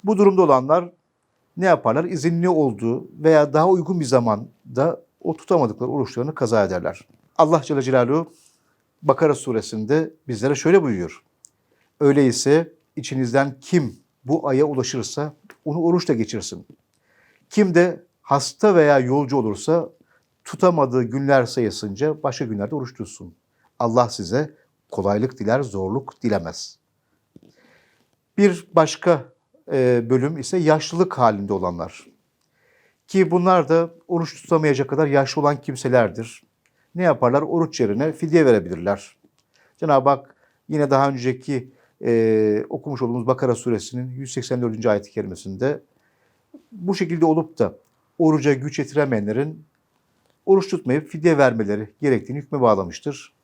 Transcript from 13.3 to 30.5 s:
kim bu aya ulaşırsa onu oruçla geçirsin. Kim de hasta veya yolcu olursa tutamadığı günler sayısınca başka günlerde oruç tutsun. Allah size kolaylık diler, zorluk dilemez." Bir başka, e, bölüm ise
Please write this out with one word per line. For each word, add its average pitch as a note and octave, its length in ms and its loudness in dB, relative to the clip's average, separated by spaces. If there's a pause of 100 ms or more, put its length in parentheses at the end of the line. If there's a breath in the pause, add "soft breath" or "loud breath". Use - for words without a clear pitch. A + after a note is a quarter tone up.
kim D#3+ 360 -2 (280)
bu D3 240 -2
aya C3+ 160 2
ulaşırsa C#3+ 720 -6 (300)
onu D3+ 140 -4
oruçla E3+ 360 0
geçirsin. G#2 520 -8 (840)
Kim F#3+ 240 2
de F3 300 2 (180)
hasta D#3+ 520 0
veya D3 240 6
yolcu C3+ 380 0
olursa B2+ 520 -2 (560)
tutamadığı C#3 580 0
günler C3+ 420 2
sayısınca A#2 800 -4
başka C3+ 220 -4
günlerde A2 300 -6
oruç C3 220 -10
tutsun. - 380 -16 (440)
Allah A#2 300 2
size A2+ 460 -4 (360 soft breath)
kolaylık G#2 480 -2
diler, A#2 240 -2
zorluk G2 600 -8
dilemez." F2+ 560 -6 (1600 soft breath)
Bir F#3 340 2
başka, D#3 520 2 (480)
e, B2 380 2
bölüm C#3 280 0
ise C3+ 180 -6